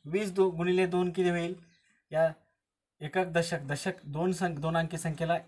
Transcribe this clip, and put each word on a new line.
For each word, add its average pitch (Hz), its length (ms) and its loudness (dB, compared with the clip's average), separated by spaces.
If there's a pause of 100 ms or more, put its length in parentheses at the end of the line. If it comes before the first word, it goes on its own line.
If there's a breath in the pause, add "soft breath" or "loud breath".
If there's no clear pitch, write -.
वीस 185 280 -2
दो-, 185 220 4
गुणिले 180 300 2
दोन 180 260 0
किती 180 180 2
होईल? 175 260 -2 (560 soft breath)
या 160 200 4 (680)
एकक 180 260 0
दशक, 170 320 0
दशक 143 340 -4 (120)
दोन 156 280 -2
संख-, 175 280 -2
दोन 160 180 0
अंकी 165 200 -2
संख्येला 160 400 -2 (100)